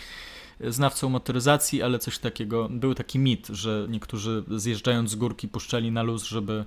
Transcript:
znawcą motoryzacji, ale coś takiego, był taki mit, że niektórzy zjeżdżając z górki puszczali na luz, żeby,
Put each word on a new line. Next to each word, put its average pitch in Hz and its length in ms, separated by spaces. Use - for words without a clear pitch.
znawcą 131 420
motoryzacji, 127 720
ale 123 180
coś - 180
takiego, 113 520
był 123 260
taki - 240
mit, 131 280
że 104 420
niektórzy 110 580
zjeżdżając 113 640
z 110 40
górki 107 320
puszczali 113 440
na 117 120
luz, 113 200
żeby, 107 440